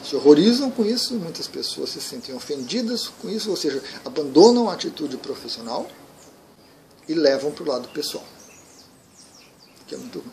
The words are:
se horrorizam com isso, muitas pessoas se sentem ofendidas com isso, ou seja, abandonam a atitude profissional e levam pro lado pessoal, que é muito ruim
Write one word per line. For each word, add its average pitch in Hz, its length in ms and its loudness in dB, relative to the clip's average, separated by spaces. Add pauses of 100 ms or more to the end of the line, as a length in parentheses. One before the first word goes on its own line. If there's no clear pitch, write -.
se 143 120 -6
horrorizam 208 540 6
com 226 140 -2
isso, 240 300 -2
muitas 165 320 -8
pessoas - 440 -8
se 160 100 -12
sentem 131 340 -12
ofendidas 196 720 -6 (120)
com 185 100 -10
isso, 220 200 -6
ou 175 60 -2
seja, 135 260 -4 (220)
abandonam 156 640 6
a 175 60 -4
atitude 135 420 -8
profissional 117 720 -10 (1200)
e 156 60 -4
levam 143 380 2
pro - 120 -12
lado 123 240 -4
pessoal, - 360 -8 (1600)
que - 80 -14
é 131 40 -14
muito - 200 -14
ruim - 140 -16